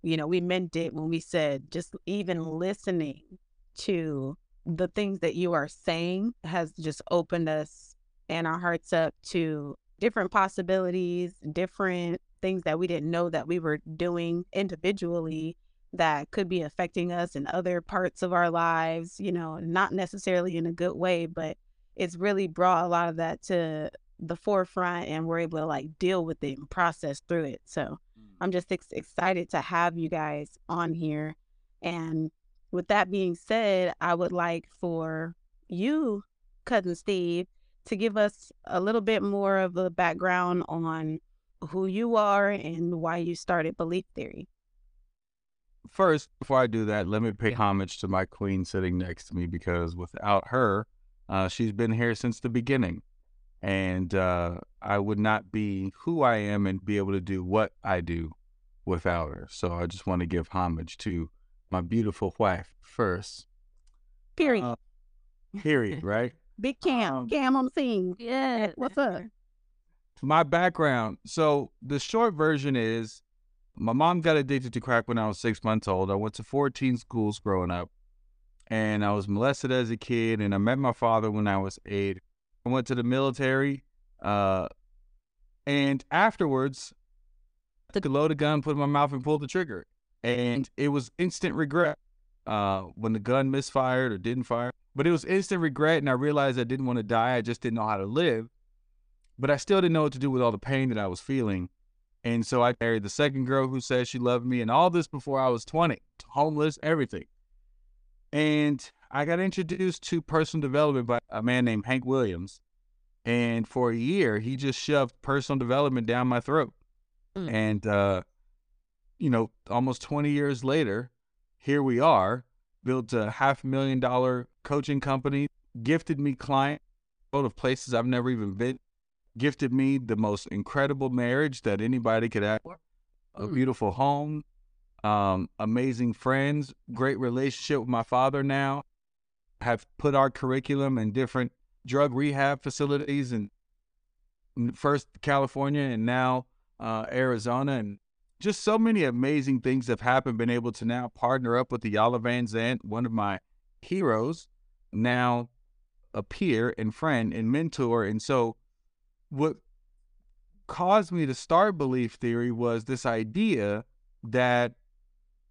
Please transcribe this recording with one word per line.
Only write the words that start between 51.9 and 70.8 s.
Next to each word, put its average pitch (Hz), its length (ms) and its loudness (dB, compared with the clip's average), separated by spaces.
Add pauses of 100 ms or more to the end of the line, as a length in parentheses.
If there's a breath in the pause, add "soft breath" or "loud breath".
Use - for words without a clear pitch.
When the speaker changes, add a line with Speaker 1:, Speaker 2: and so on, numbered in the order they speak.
Speaker 2:
here 117 220 2
since 117 260 -4
the - 80 -4
beginning. 120 540 0 (600)
And, 92 520 0
uh, 87 440 0 (240)
I 101 160 0
would 104 200 0
not 104 340 0
be 98 480 -2
who 165 220 0
I 120 140 6
am 104 300 0
and 95 180 -2
be 104 140 0
able 98 140 0
to 98 80 0
do 95 240 -4
what 101 280 2 (100)
I 92 180 0
do 82 320 -4 (520)
without 85 460 -2
her. - 200 -14
So 90 240 -4
I 87 120 -2
just 92 200 -12
wanna 90 200 0
give 82 220 -2
homage 82 500 -4
to 85 320 -4 (400)
my 92 100 0
beautiful 101 580 -2
wife 95 440 0
first. - 640 -4 (920)
Speaker 1:
Period. 247 280 4
Speaker 2:
Uh, 120 120 -4 (800)
period, 107 440 2
Speaker 3:
<laughs> - 0 -
Speaker 2:
right? 110 300 0 (280)
Speaker 1:
Big 254 200 -2
Cam. 233 340 0
Speaker 2:
Um, 233 140 -4
Speaker 1:
Cam 269 280 2
on 262 100 2
the 262 40 -6
scene. 208 480 0
Speaker 3:
Yeah. 240 580 -2
Speaker 1:
What's 262 220 -2
up? 208 240 0 (1000)
Speaker 2:
My 156 200 4
background. 147 840 2